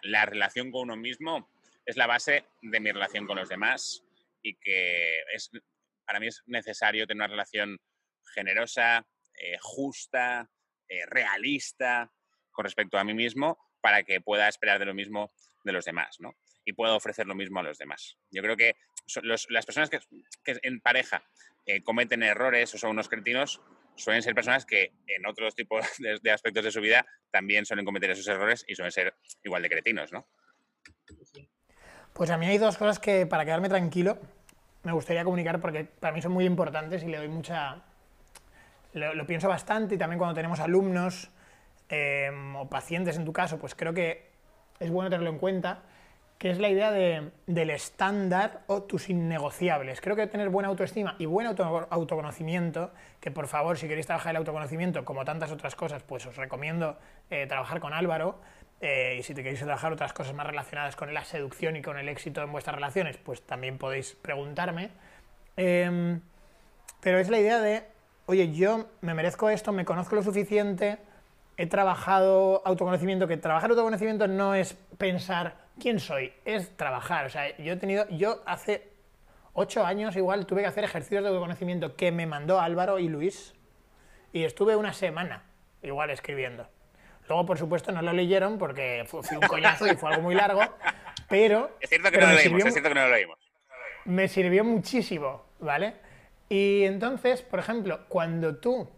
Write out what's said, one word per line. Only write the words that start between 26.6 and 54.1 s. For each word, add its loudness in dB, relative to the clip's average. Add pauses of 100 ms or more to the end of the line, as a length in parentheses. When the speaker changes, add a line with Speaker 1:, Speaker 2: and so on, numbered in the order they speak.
Speaker 1:
de -2
su -6
vida 4 (240)
también 0
suelen -4
cometer -2
esos -4
errores 2
y -6
suelen -6
ser -2 (300)
igual -4
de -2
cretinos, -2
¿no? -12 (1900)
Speaker 2:
Pues -2
a 2
mí -2
hay 4
dos 4
cosas 2
que, 4
para 0
quedarme 0
tranquilo, 2 (640)
me -4
gustaría 0
comunicar 0
porque -4
para -6
mí -6
son -2
muy 2
importantes 0
y -8
le -6
doy -8
mucha... -6 (1120)
Lo, -4
lo -8
pienso -2
bastante 0
y 2
también -2
cuando 0
tenemos -4
alumnos, 2 (600)
em, -2
o -10
pacientes -4
en -4
tu -4
caso, -2
pues -10
creo -4
que -2 (500)
es -4
bueno -2
tenerlo 0
en -4
cuenta, -2 (540)
que -2
es 0
la 2
idea 4
de, 2 (160)
del 0
estándar 0
o 0
tus -4
innegociables. -2
Creo 0
que 0
tener -2
buena 0
autoestima -2
y -4
buen 2
auto-, 0
autoconocimiento, -2 (280)
que -10
por -6
favor, 0
si -8
queréis -4
trabajar -2